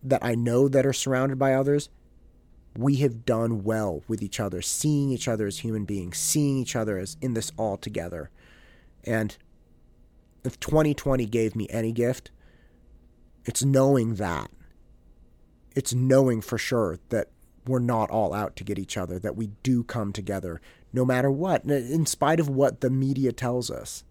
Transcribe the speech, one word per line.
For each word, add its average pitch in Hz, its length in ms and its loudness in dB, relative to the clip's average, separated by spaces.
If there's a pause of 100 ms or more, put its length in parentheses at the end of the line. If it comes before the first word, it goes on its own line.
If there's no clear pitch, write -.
that 135 220 0
I 120 100 2
know 120 340 4
that 135 180 4
are 139 60 2
surrounded 131 460 0
by 135 160 4
others, 143 360 2 (840)
we 135 200 2
have 120 280 0
done 113 400 0
well 104 420 -2
with 110 160 -4
each 98 160 -8
other, 95 240 -4
seeing 143 480 0
each 127 180 -2
other 110 180 0
as 101 120 -6
human 110 260 -4
beings, 92 340 -6
seeing 143 380 2
each 127 200 -2
other 107 220 -2
as 95 220 -8
in 127 140 -2
this 110 220 -4
all 107 200 -2
together. 87 540 -10 (760)
And 110 320 -2 (1080)
if - 160 -6
twenty 151 340 2
twenty 127 320 0
gave 110 300 0
me 107 140 -4
any 113 220 -2
gift, 120 380 -2 (1120)
it's - 200 -2
knowing 135 520 4
that. 87 340 -4 (1200)
It's - 200 -2
knowing 131 460 6
for 110 180 -4
sure 104 400 0 (100)
that - 200 0 (380)
we're 127 120 0
not 120 320 0
all 101 220 0
out 101 240 -4
to - 80 -12
get 98 140 -4
each 95 180 -6
other, 90 220 -4
that 101 180 -6
we 110 120 -6 (140)
do 123 220 2
come 104 280 -4
together 92 480 -6 (320)
no 127 120 2
matter 127 260 2
what, 160 340 0
n-, 143 60 -2
in 143 360 0
spite 160 340 2
of 147 80 2
what 135 320 2
the 131 100 2
media 135 420 0
tells 123 380 -4
us 120 400 -10